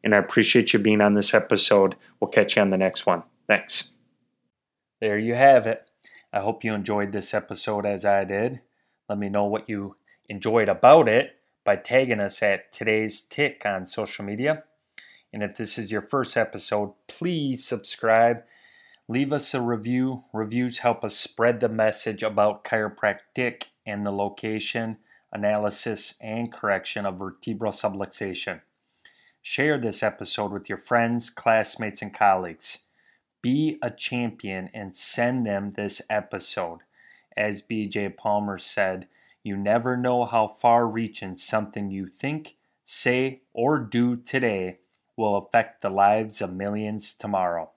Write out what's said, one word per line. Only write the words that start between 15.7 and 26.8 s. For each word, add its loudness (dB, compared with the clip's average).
is -8
your -4
first -2
episode, -2
please -4
subscribe. 2
Leave 0
us -2
a 0
review. -2
Reviews -4
help 2
us -2
spread 0
the 0
message 0
about 2
chiropractic -4
and -6
the -4
location, -4
analysis, -2
and -6
correction -4